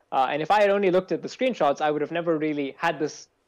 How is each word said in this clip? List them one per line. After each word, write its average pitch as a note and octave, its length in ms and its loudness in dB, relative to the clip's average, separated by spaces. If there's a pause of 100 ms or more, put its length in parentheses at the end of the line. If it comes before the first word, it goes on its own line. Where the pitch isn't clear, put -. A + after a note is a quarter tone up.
(120)
Uh, C3+ 180 2
and D3 120 -2
if D#3 80 -2
I G#3 100 4
had G#3 100 6
only G3+ 200 2
looked F#3 220 2
at D#3+ 100 -2
the G3+ 60 -8
screenshots, F3 520 0
I D3+ 100 0
would D3+ 120 -2
have D3 100 -4
never E3 240 0
really D3 420 -2
had E3 200 -2
this D3+ 300 -6 (200)